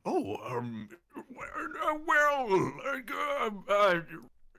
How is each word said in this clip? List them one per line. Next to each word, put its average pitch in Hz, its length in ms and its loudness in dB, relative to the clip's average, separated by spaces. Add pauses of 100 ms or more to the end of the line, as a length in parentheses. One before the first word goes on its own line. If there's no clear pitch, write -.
Oh, 202 400 -2
um, 233 440 -6 (260)
w-, 269 680 -10
uh, 311 220 0
well, 254 680 4 (120)
uh, 269 120 -4
g-, 262 160 -10 (260)
uh, 208 340 -2
uh, 202 280 6 (580)